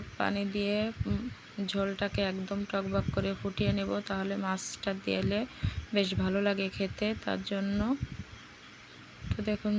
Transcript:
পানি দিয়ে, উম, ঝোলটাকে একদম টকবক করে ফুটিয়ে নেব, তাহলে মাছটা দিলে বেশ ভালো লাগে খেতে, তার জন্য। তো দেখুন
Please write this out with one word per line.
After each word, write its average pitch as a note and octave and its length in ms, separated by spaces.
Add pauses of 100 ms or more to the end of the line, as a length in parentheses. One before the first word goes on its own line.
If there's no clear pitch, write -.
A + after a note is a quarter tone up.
(140)
পানি G3+ 320
দিয়ে, G3+ 320 (240)
উম, G3+ 220 (420)
ঝোলটাকে G3 580
একদম F#3+ 400
টকবক G3 480
করে F#3+ 220
ফুটিয়ে G3 400
নেব, G3 180 (100)
তাহলে G3 360
মাছটা F#3+ 580
দিলে G3 440 (520)
বেশ G3+ 220
ভালো F#3 280
লাগে G3 280
খেতে, G3 460
তার F#3+ 280
জন্য। G3 360 (1500)
তো - 160
দেখুন G#3 380